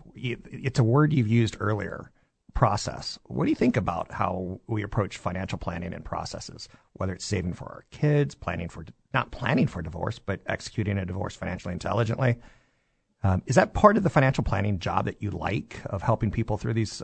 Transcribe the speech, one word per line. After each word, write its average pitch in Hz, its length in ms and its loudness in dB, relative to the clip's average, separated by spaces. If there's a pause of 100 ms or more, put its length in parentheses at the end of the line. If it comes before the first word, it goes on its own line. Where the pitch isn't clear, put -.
(160)
You, 117 240 -6 (120)
it's - 280 -2
a 123 40 8
word 147 300 6
you've 120 140 4
used 113 320 4
earlier, 104 520 -4 (420)
process. - 720 0
What 135 200 -2
do - 60 2
you - 40 2
think - 220 2
about 87 340 -2
how 92 560 -4
we 110 160 -2
approach 101 340 -2
financial 92 420 -6
planning 87 340 -6
and 80 120 -12
processes, - 640 -10 (260)
whether 95 200 -4
it's - 120 -10
saving 90 280 -2
for - 120 -12
our 50 260 -16
kids, 147 440 2
planning 85 340 -4
for, 80 160 -14 (300)
not 120 160 0
planning - 360 2
for 90 160 -6
divorce, 85 360 -4
but 95 280 -4
executing 101 520 -2
a 92 60 -4
divorce 95 300 -6
financially 90 380 -6
intelligently? 110 640 2 (880)
Um, 92 240 4
is 120 80 0
that - 180 4
part 214 240 8
of 202 60 2
the 170 60 4
financial 131 340 4
planning 101 360 0
job 95 260 0
that - 160 -4
you 101 100 -2
like, 87 540 -4
of 95 180 -4
helping 113 280 2
people 107 260 -2
through 120 160 -4
these 110 300 -2